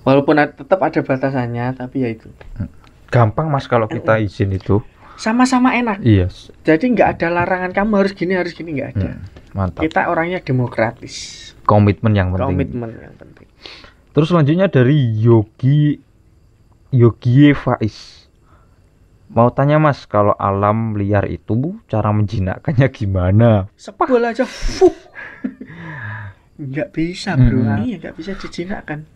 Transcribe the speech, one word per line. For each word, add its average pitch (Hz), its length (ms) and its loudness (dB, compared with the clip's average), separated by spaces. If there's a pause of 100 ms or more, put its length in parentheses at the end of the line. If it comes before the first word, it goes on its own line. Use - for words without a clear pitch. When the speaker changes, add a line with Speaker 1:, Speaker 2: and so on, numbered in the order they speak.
Speaker 1:
walaupun 139 360 2
ad-, 147 180 0
tetap - 240 -2
ada 160 220 0
batasannya, 127 720 -4
tapi 131 320 -6
ya 117 60 -2
itu. 113 180 -14 (240)
Speaker 2:
Hmm. - 160 -8 (380)
Gampang, 127 420 0
Mas, 139 160 -2
kalau 117 200 0
kita 110 320 0
Speaker 1:
Mm-mm. 110 100 -2
Speaker 2:
izin 98 240 -2
itu. 95 300 0 (340)
Speaker 1:
Sama-sama 254 580 2
enak. 220 280 -2
Speaker 2:
Iya. 98 280 4 (320)
Speaker 1:
Jadi 160 320 2
nggak 196 220 4
ada 170 160 -4
larangan, 180 400 -2
"Kamu 202 240 -2
harus 196 180 2
gini, 185 200 -4
harus 175 200 -2
gini," 165 220 -12
nggak 131 160 -6
ada. 95 200 -2
Speaker 2:
Hmm, - 100 -12 (300)
mantap. 92 300 -4
Speaker 1:
Kita 160 240 0
orangnya 170 360 -4
demokratis. 117 720 -4 (500)
Speaker 2:
Komitmen 104 500 2
yang 95 160 0
penting. 98 220 -4
Speaker 1:
Komitmen 117 400 -4
yang - 240 -20
penting. - 300 -20 (680)
Speaker 2:
Terus 151 160 2
selanjutnya 170 360 4
dari 135 280 4 (220)
Yogi, 120 840 2 (920)
Yogi 123 640 4
Faiz. - 720 -4 (1000)
Mau 117 220 2
tanya, 143 280 2
Mas, 156 280 0
kalau 104 300 2
alam 104 580 -2
liar 101 320 0
itu 127 600 -4
cara 107 240 -2
menjinakkannya 107 800 0
gimana? 98 840 2
Speaker 1:
Sepul 262 460 -2
aja. 233 260 -2
Fuh. - 480 0 (1600)
Nggak 147 340 -8
bisa, 175 440 -6
Bro. 120 260 6
Speaker 2:
Mm-mm. 107 220 0
Speaker 1:
Iya, 233 180 -4
nggak - 140 -14
bisa 196 200 -12
dijinakkan. 170 720 -10 (100)